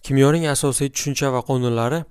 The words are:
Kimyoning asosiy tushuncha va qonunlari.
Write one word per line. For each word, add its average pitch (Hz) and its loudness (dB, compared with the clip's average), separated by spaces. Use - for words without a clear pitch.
Kimyoning 143 4
asosiy 139 0
tushuncha 139 -2
va 123 0
qonunlari. 123 -2